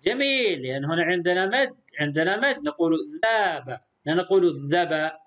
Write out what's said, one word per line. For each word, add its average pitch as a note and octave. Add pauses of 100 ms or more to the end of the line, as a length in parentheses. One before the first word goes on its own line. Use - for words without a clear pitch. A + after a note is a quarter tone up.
جميل، B3
لأن C3
هنا E3
عندنا F3+
مد، B3+ (240)
عندنا D#3
مد، B3+
نقول E3 (260)
ذاب، F3 (260)
لا D3
نقول F3+ (240)
ذب D#3+ (160)